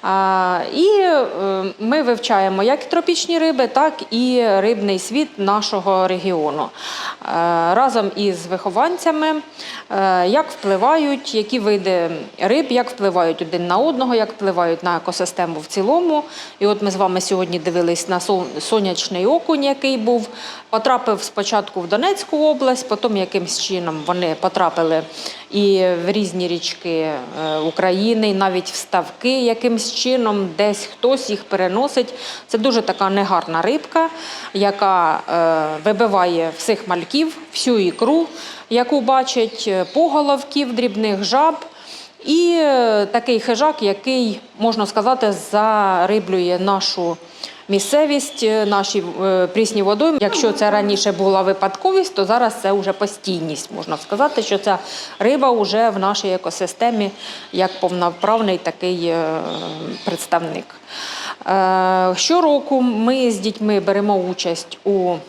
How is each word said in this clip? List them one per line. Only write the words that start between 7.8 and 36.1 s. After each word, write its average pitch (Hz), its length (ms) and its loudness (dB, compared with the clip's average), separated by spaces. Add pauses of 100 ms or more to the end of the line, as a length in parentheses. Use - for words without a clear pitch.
із 185 320 -2
вихованцями, 302 800 0
е, 196 1000 0
як 302 220 2
впливають, 269 840 0
які 214 240 0
види 190 500 0 (300)
риб, 262 300 2
як 247 200 0
впливають 175 520 0
один 175 260 -4
на 180 100 2
одного, 254 380 0
як 214 140 0
впливають 175 540 -2
на 175 140 0
екосистему 170 600 -4
в 151 60 -12
цілому. 302 580 0 (360)
І 196 80 2
от 208 140 2
ми 202 100 0
з 185 40 -4
вами 185 260 2
сьогодні 180 380 -2
дивились 170 500 0
на 180 100 0
сон-, 180 260 0 (140)
сонячний 190 680 0
окунь, 311 380 2
який 269 340 0
був, 226 300 0 (420)
потрапив 233 540 0
спочатку 202 580 -2
в 170 60 -6
Донецьку 320 500 0
область, 262 500 2
потім 214 300 0
якимсь 180 440 -2
чином 170 440 -4
вони 175 340 -2
потрапили 165 640 0 (480)
і 196 340 4 (200)
в 190 60 0
різні 185 360 -2
річки, 170 420 -6
е, 156 680 -4
України, 190 720 0
і 196 40 0
навіть 185 360 0
в - 60 -12
ставки 247 680 -2
якимсь 233 520 0
чином, 220 640 0
десь 202 280 0
хтось 262 440 0
їх 208 140 -4
переносить. 202 720 0 (340)
Це 233 100 -2
дуже 226 240 2
така 196 280 0
негарна 190 520 0
рибка, 302 480 0 (440)
яка, 196 640 2 (100)
е, 160 560 0
вибиває 185 720 2